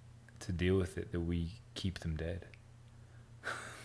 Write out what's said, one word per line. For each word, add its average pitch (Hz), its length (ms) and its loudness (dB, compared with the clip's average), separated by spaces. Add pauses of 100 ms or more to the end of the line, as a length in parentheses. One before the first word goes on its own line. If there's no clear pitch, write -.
(400)
to - 120 -2
deal 90 240 8
with 90 220 4
it - 140 -2
that 87 80 4
we 85 320 4 (220)
keep - 260 0
them 80 160 2
dead. 82 300 -2 (1000)
<laughs> - 40 0 (360)